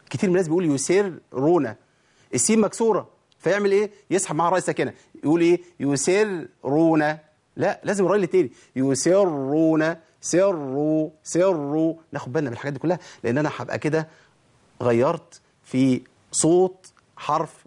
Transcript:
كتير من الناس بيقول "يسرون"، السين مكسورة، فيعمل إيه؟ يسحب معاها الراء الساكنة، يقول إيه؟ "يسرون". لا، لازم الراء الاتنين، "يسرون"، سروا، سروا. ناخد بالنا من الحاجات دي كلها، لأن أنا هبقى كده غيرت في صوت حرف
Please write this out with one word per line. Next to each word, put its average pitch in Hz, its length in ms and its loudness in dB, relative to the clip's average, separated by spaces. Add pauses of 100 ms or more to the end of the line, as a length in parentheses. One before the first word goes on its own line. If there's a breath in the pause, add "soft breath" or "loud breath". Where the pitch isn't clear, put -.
(100)
كتير 202 200 -2
من 175 60 2
الناس 185 120 0
بيقول 160 260 0
"يسرون"، 151 1000 0 (600 soft breath)
السين 214 260 2
مكسورة، 208 480 0 (300)
فيعمل 202 340 0
إيه؟ 202 180 2 (200 loud breath)
يسحب 175 260 -2
معاها 170 120 0
الراء 180 100 2
الساكنة، 160 340 -4 (320 soft breath)
يقول 156 160 2
إيه؟ 170 200 4 (200 loud breath)
"يسرون". 160 1200 0 (560)
لا، 170 280 -2
لازم 196 200 0
الراء 185 140 2
الاتنين، 180 320 0 (260 loud breath)
"يسرون"، 156 1160 2 (260 soft breath)
سروا، 156 880 0 (120)
سروا. 160 720 0 (180)
ناخد 139 200 -10
بالنا 147 180 -2
من 113 40 -10
الحاجات 139 180 -8
دي 135 60 -10
كلها، 160 200 -2 (260 loud breath)
لأن 120 140 0
أنا 151 180 -2
هبقى 117 220 -8
كده 156 300 -4 (720 soft breath)
غيرت 123 580 0 (240)
في 131 380 0 (300)
صوت 180 600 0 (240)
حرف 156 500 -6